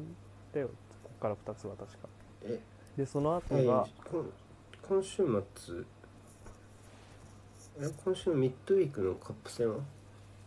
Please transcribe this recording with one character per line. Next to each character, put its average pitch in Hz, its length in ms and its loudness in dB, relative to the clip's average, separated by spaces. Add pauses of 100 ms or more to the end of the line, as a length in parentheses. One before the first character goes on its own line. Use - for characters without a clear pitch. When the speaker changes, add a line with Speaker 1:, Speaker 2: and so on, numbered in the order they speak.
(520)
Speaker 1:
だ 143 80 0
よ。 123 80 0 (340)
こ - 140 -16
っ - 40 -20
か 110 80 0
ら 101 80 0
二 - 180 -8
つ - 120 -12
は 98 100 -8
確 104 160 -14
か。 - 160 -16 (360)
Speaker 2:
え？ 117 160 -4 (360)
Speaker 1:
で、 139 100 0
そ 143 140 -2
の 156 160 4
後 165 180 -2 (100)
が、 123 220 6
Speaker 2:
え、 - 240 -16
こ-、 - 140 0 (640)
今 190 140 4
週 190 240 2 (280)
末、 87 300 -8 (2000)
え、 147 100 -2 (140)
今 185 100 2
週 180 160 0
の 156 60 2
ミ 131 140 6
ッ - 40 -6 (100)
ド 196 100 4
ウ 196 40 8
ィ 147 120 4
ー - 20 -6
ク 104 100 -4
の 92 120 2
カ - 160 -10
ッ - 40 -8
プ - 160 -14
戦 117 200 2
は 110 100 -2 (680)